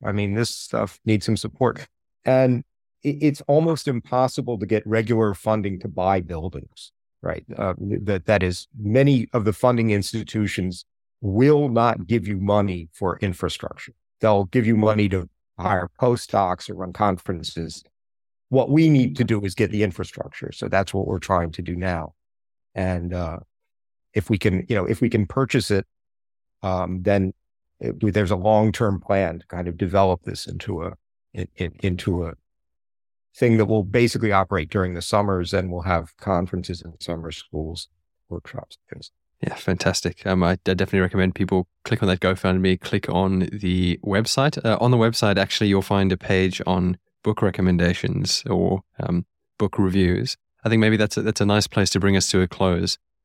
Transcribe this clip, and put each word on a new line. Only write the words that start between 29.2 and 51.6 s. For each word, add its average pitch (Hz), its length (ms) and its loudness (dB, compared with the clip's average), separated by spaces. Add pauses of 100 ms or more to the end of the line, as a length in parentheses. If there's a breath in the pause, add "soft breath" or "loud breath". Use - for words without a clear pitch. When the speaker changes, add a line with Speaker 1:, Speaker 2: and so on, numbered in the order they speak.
Speaker 1:
to - 80 -20
kind 85 220 -8
of 85 100 -8
develop 95 460 2
this - 220 -10
into 90 360 -8
a, 87 120 -10 (380)
in, 92 140 -8 (100)
in, 87 240 -6
into 90 460 -2
a 82 60 -10 (1040)
thing 117 200 4
that 107 100 4
will 107 180 0
basically 110 480 0
operate 95 360 0
during 92 260 -2
the 85 60 -8
summers, 98 540 0
and 92 160 -2
we'll 87 120 -8
have 85 340 -2
conferences 90 640 -4
and 82 180 -16
summer 82 300 -8
schools, 80 580 -10 (400)
workshops, - 480 -14 (160)
things. - 200 -20 (280)
Speaker 2:
Yeah, - 140 -6
fantastic. - 720 -4
Um, 92 160 2
I, 87 80 4
I 92 60 0
definitely 95 440 0
recommend 92 360 2
people 92 320 0 (160)
click - 180 -2
on 101 60 2
that 90 120 0
GoFundMe, 92 600 2
click - 280 -4
on 95 440 0
the 90 520 0
website. 113 580 0
Uh, 110 180 2
on 123 100 4
the 123 60 4
website, 113 420 2
actually, 98 300 0
you'll 98 120 4
find 98 300 2
a 92 60 0
page 92 500 0
on 90 320 0 (240)
book 107 180 -2
recommendations 95 1080 0
or, 90 320 0 (160)
um, 87 260 -2 (320)
book 101 220 -2
reviews. 95 580 2 (280)
I 110 40 -2
think 110 120 4
maybe 110 160 4
that's 107 200 0
a, 117 60 -2
that's 107 180 0
a 101 60 2
nice 104 200 4